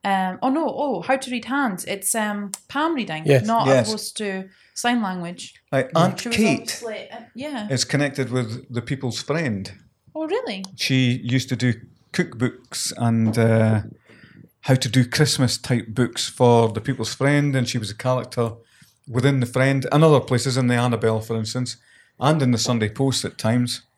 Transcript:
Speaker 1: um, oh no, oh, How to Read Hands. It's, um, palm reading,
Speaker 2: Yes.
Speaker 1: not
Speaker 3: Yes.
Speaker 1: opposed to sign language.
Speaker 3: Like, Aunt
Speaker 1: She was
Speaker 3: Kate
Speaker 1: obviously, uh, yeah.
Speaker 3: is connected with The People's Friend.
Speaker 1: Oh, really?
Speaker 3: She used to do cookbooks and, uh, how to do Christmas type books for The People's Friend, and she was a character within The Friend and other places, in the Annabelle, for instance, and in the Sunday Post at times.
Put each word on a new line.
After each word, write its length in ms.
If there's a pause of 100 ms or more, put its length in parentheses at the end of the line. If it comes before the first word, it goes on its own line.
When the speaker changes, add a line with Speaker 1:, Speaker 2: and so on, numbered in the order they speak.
Speaker 1:
um, 400
oh 60
no, 180
oh, 340
How 140
to 160
Read 140
Hands. 400
It's, 280
um, 380 (160)
palm 280
reading, 300
Speaker 2:
Yes. 200
Speaker 1:
not 200
Speaker 3:
Yes. 220
Speaker 1:
opposed 300
to 320 (260)
sign 260
language. 540 (160)
Speaker 3:
Like, 240
Aunt 240
Speaker 1:
She 100
was 80
Speaker 3:
Kate 220 (240)
Speaker 1:
obviously, 280
uh, 80 (140)
yeah. 360
Speaker 3:
is 160
connected 440
with 420
The 120
People's 380
Friend. 500 (420)
Speaker 1:
Oh, 140
really? 360 (120)
Speaker 3:
She 480
used 260
to 60
do 180 (400)
cookbooks 840
and, 400
uh, 440 (800)
how 140
to 140
do 160
Christmas 540
type 300
books 380
for 420
The 120
People's 320
Friend, 420
and 140
she 80
was 140
a 40
character 560 (560)
within 340
The 40
Friend 460
and 120
other 160
places, 380
in 100
the 80
Annabelle, 460
for 140
instance, 420 (420)
and 220
in 80
the 80
Sunday 320
Post 360
at 120
times. 440 (160)